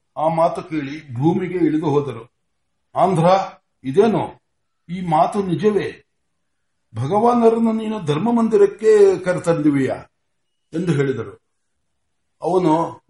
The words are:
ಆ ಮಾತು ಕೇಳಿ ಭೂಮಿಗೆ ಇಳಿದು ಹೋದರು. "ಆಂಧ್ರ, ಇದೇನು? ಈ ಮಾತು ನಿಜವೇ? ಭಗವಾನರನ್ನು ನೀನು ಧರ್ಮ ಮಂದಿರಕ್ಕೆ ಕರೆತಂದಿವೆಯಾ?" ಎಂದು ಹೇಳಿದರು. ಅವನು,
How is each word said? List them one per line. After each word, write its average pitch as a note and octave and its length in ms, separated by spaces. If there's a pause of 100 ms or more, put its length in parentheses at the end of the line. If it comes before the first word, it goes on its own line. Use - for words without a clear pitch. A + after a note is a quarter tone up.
(160)
ಆ D3+ 120
ಮಾತು E3 340
ಕೇಳಿ D3 520
ಭೂಮಿಗೆ F3 440
ಇಳಿದು D#3 280
ಹೋದರು. B2 460 (640)
"ಆಂಧ್ರ, E3 300 (600)
ಇದೇನು? E3 560 (480)
ಈ F3 120
ಮಾತು F3 420
ನಿಜವೇ? F#3 680 (840)
ಭಗವಾನರನ್ನು A3+ 800
ನೀನು A3 320
ಧರ್ಮ G3 340
ಮಂದಿರಕ್ಕೆ G#3 800
ಕರೆತಂದಿವೆಯಾ?" D3+ 920 (640)
ಎಂದು F3 180
ಹೇಳಿದರು. B2+ 480 (1000)
ಅವನು, E3 680